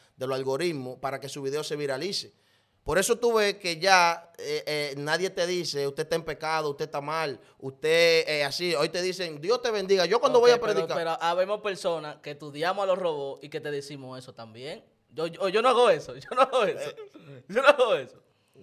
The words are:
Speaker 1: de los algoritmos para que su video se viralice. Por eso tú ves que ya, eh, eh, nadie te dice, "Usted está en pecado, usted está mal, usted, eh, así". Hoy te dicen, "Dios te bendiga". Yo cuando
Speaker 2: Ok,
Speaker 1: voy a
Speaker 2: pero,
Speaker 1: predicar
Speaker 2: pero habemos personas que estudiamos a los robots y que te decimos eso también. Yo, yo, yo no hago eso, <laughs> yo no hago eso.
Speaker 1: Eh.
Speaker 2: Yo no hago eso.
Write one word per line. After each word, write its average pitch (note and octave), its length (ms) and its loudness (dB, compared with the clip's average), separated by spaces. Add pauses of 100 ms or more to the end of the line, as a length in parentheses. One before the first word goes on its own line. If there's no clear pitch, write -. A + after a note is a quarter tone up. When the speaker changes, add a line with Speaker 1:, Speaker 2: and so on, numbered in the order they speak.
(160)
Speaker 1:
de B2+ 100 -8
los C3 120 -2
algoritmos C3+ 600 -4
para C3+ 220 -6
que C3+ 80 -12
su C#3 140 -12
video C#3 200 -4
se D3+ 140 -8
viralice. D3 560 -6 (520)
Por D3+ 140 0
eso G#3 200 2
tú A#3+ 160 2
ves G3+ 240 2
que E3+ 200 -4
ya, F3 600 4
eh, D3 280 -6
eh, D3 300 -4
nadie E3 340 -2
te F3+ 160 -2
dice, D3+ 400 -2
"Usted C#3+ 180 -4
está E3 120 -2
en D#3+ 80 -4
pecado, D#3 460 -4
usted C#3+ 160 -6
está D3 140 -6
mal, D3 380 -4 (200)
usted, E3 680 2
eh, D3 160 0
así". E3+ 300 -2
Hoy D3+ 140 2
te F3 140 -6
dicen, F3 380 -6
"Dios A3 220 -2
te A#3+ 80 -2
bendiga". G3 360 2
Yo G3+ 140 4
cuando B3+ 180 4
Speaker 2:
Ok, A3+ 60 6
Speaker 1:
voy A#3+ 80 10
a A#3 80 4
Speaker 2:
pero, A3 140 0
Speaker 1:
predicar E3+ 220 -2
Speaker 2:
pero E3 260 -2
habemos F#3 380 0
personas E3+ 640 -4
que D3 100 -12
estudiamos D3+ 500 -4
a F#3+ 40 -2
los F#3 120 2
robots D3+ 460 -4
y D3 60 -16
que D#3 100 -8
te D3 100 -8
decimos C#3 480 -10
eso B2+ 160 -18
también. B2 480 -16 (280)
Yo, D#3 160 -6
yo, E3+ 240 -2
yo G#3 120 2
no B3+ 60 4
hago A#3+ 220 6
eso, C#3+ 260 0
<laughs> - 0 -
yo - 180 -14
no B3+ 80 4
hago C4 220 2
eso. D3 260 -2
Speaker 1:
Eh. D#3 580 -18
Speaker 2:
Yo A3 140 0
no C4+ 60 6
hago A#3+ 260 6
eso. C3 220 -4 (460)